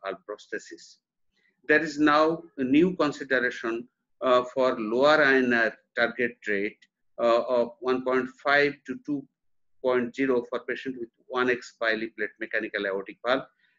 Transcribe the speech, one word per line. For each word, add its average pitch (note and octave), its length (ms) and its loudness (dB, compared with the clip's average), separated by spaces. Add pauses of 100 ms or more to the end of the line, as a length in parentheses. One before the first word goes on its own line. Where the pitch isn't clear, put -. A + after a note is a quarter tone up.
valve F#2+ 140 -8 (120)
prosthesis. - 680 -14 (720)
There D3+ 120 4
is D3+ 200 -6
now D#3 420 4 (160)
a C#3 60 -2
new D#3+ 320 4
consideration, B2 920 -2 (340)
uh, B2 220 4 (100)
for B2+ 240 0
lower C3 460 2
I C3+ 120 4
N B2+ 180 2
R A2+ 200 2 (220)
target A#2+ 400 -2 (120)
rate, G#2 300 -4 (440)
uh, A#2 220 2
of A#2+ 360 0
one B2+ 240 -2
point B2+ 240 0 (180)
five C#3+ 280 2 (140)
to B2+ 180 -8
two C#3+ 180 -6 (580)
point B2 320 0
zero C3 360 0
for A#2+ 180 -4
patient B2+ 320 -8
with A#2 100 -12 (180)
one B2+ 220 0
X B2 320 -4
bileaflet A2 500 -4 (100)
mechanical G#2+ 440 -6
aortic G2 400 -6
valve C3 180 0 (360)